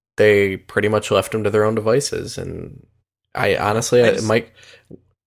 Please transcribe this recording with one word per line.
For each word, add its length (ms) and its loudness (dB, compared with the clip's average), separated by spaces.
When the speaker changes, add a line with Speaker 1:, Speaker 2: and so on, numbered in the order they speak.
Speaker 1:
they 400 4
pretty 320 -4
much 220 -2
left 200 0
them 120 -4
to 60 0
their 140 2
own 120 0
devices. 600 -2
And 480 -12
I 240 0
honestly, 460 2
Speaker 2:
I 60 4
Speaker 1:
I 20 2
Speaker 2:
just 160 -2
Speaker 1:
Mike, 260 -2